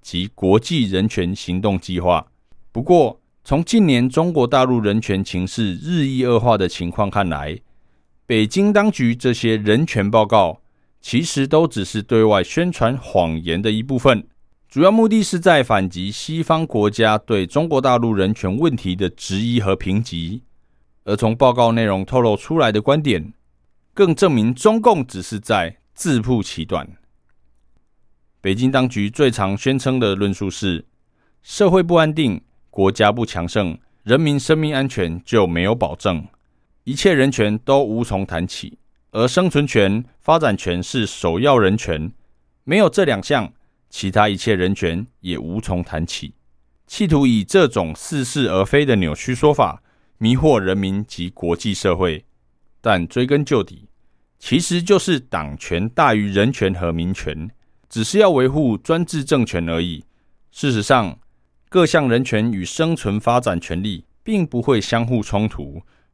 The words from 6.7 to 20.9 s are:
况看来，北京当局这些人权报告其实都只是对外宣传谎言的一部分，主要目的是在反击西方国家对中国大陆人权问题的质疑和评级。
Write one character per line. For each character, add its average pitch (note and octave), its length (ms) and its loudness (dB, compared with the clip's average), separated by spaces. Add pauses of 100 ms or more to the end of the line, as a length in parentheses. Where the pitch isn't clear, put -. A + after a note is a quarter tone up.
况 G#2 200 -4
看 G2 180 -2
来， D2 320 -8 (680)
北 A2 200 2
京 G3+ 260 2
当 G#3 180 2
局 A#2+ 240 0
这 A#2+ 200 0
些 A2 240 0
人 G#2+ 280 2
权 G#2 240 -2
报 A2 140 4
告 G2 360 2 (400)
其 C3 220 -2
实 C#3 240 -2
都 D#3 220 2
只 G2+ 160 -6
是 G#2 180 -6
对 A2 220 2
外 G#2 180 4
宣 E3+ 300 -2
传 - 240 0
谎 E2 440 -2
言 E2+ 200 -4
的 A2 100 -2
一 G#2+ 120 -2
部 C3 160 -4
分， A#2+ 280 2 (420)
主 C3+ 120 -4
要 F#3 100 6
目 A3+ 160 4
的 A3 160 2
是 F3+ 160 -4
在 E3 240 4
反 G2 260 0
击 F2+ 220 -8
西 D#3+ 320 -6
方 D#3+ 240 0
国 G#2 240 0
家 G#2+ 280 2
对 G2 280 -2
中 D#3+ 220 -2
国 C#3+ 120 0
大 B2+ 180 2
陆 A#2 160 0
人 G2 200 0
权 F#2+ 220 -4
问 D3+ 180 0
题 F2+ 220 -4
的 F#2 140 -2
质 - 260 -8
疑 A#2 240 0
和 G2 160 0
评 G2 260 -2
级。 F2 400 -8 (640)